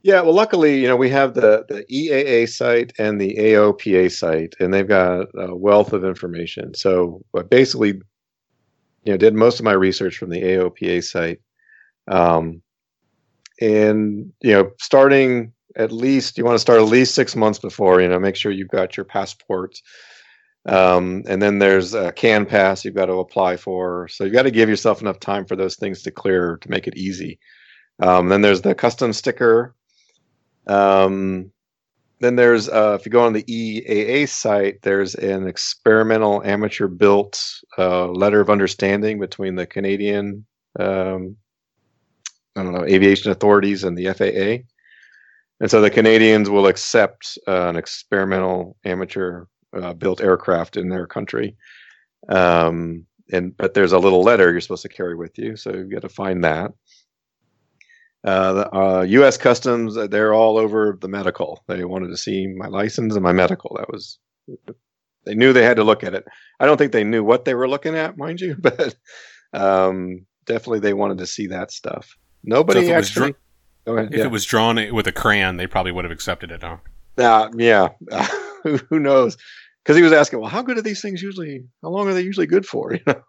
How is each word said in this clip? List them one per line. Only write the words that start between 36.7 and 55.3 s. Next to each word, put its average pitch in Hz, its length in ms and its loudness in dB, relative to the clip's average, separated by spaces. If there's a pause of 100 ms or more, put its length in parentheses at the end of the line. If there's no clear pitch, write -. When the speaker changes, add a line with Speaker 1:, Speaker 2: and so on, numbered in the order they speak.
Speaker 1:
built, 101 560 0 (360)
uh, 90 300 0
letter 101 320 2
of 101 100 0
understanding 101 680 0
between 95 360 -8
the 90 120 -6
Canadian, 101 800 -6 (340)
um, 95 580 -6 (1200)
I 98 60 -8
don't 90 120 -6
know, 90 100 -6
aviation 98 460 4
authorities 101 540 2
and 87 120 -6
the 90 120 -4
F 95 120 -6
A 95 220 -2
A. 120 220 -4 (960)
And 113 100 -2
so 113 100 6
the 104 100 6
Canadians 110 600 4
will 101 160 4
accept, - 720 -2 (100)
uh, 90 200 -2
an 85 80 -6
experimental 92 1080 -4
amateur, 90 640 -8 (300)
uh, 90 160 -10
built 92 280 -4
aircraft 90 560 0
in 90 120 -6
their 90 180 -8
country. 110 500 -8 (720)
Um, 85 760 0 (260)
and, 92 260 -6
but - 180 -4
there's 95 180 4
a 92 60 4
little 92 240 4
letter 101 280 4
you're 85 100 -2
supposed 92 220 -12
to - 60 -16
carry 87 260 -10
with 85 220 -14